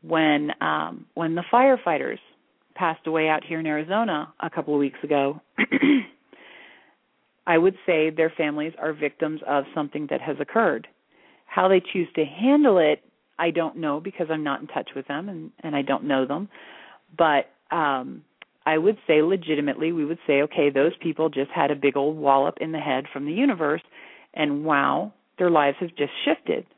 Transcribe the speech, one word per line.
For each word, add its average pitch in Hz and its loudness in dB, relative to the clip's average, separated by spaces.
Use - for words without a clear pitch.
When, 156 0
um, 156 -4
when 165 -2
the 175 -4
firefighters 175 2
passed 160 -4
away 160 0
out 156 0
here 160 -8
in 160 -6
Arizona 156 -2
a 160 -6
couple 151 -4
of 143 2
weeks 139 -2
ago, 147 0
<clears throat> - 0
I 170 4
would 185 4
say 160 2
their 160 0
families 151 -4
are 151 -4
victims 151 -4
of 139 0
something 147 -6
that 139 -4
has 147 -6
occurred. 151 0
How 185 2
they 190 6
choose 180 -4
to 160 0
handle 220 4
it, 151 2
I 170 0
don't 160 -2
know, 151 -4
because 175 -6
I'm 156 -4
not 139 -4
in 147 -14
touch - -8
with 135 -10
them 156 -8
and, 160 -12
and 151 -6
I 143 0
don't 135 -4
know 135 0
them. 160 -6
But, 160 2
um, 139 -2
I 156 2
would 202 2
say 151 6
legitimately, 160 0
we 160 -2
would 160 -4
say, 139 4
"Okay, 147 0
those 139 2
people 160 -2
just 143 -4
had 147 0
a 147 0
big 139 0
old 147 -2
wallop 143 2
in 160 -6
the 151 -6
head 143 -4
from 139 -10
the 147 -4
universe, 170 0
and 147 -2
wow, 147 0
their 180 2
lives 143 4
have 170 -8
just 143 -4
shifted - -2